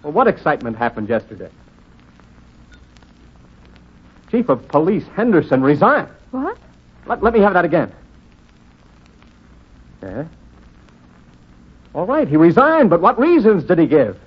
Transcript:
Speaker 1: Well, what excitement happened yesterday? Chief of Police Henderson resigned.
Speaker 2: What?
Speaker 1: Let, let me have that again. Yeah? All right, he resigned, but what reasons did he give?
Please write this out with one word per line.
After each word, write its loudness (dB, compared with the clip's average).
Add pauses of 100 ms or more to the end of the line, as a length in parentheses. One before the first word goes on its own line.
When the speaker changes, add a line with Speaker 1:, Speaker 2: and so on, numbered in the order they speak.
Speaker 1:
Well, -10
what 2
excitement -4
happened -6
yesterday? -8 (2750)
Chief -2
of -4
Police 0 (100)
Henderson 0
resigned. 2 (220)
Speaker 2:
What? -10 (480)
Speaker 1:
Let, -8
let 0
me 2
have 2
that 0
again. -2 (2000)
Yeah? -12 (1700)
All -6
right, -2
he -2
resigned, 4
but 2
what 2
reasons 2
did 0
he 2
give? 0